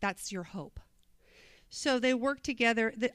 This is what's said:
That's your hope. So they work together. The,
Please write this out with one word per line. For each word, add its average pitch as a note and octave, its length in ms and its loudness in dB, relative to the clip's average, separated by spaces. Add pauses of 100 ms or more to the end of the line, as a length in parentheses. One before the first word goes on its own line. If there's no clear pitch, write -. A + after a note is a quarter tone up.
That's G3 320 -4
your F#3 120 -6
hope. D#3 360 -12 (880)
So C4 300 0
they B3+ 160 4
work C4+ 280 -2
together. A#3 540 2
The, A3+ 180 0